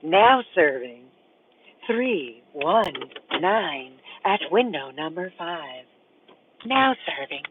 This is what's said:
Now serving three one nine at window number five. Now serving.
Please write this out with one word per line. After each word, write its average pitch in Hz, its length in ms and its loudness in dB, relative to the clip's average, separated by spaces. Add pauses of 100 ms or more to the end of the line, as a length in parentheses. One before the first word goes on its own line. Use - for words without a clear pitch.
Now 220 400 6 (120)
serving 127 500 0 (800)
three 202 560 -2 (100)
one 170 420 0 (460)
nine 165 520 -2 (320)
at 202 160 2 (100)
window 175 400 0
number 160 480 -8
five. 151 460 -12 (800)
Now 269 300 2 (120)
serving. 139 440 -10